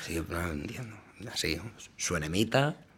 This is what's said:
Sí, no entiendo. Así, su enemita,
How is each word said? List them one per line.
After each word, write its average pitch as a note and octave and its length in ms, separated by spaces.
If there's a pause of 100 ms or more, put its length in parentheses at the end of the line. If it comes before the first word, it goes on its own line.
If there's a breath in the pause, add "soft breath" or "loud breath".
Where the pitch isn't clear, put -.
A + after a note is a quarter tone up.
Sí, E2 280
no E2+ 120 (100)
entiendo. G#2 440 (360)
Así, D#2+ 280 (360)
su - 200
enemita, A2+ 600 (220)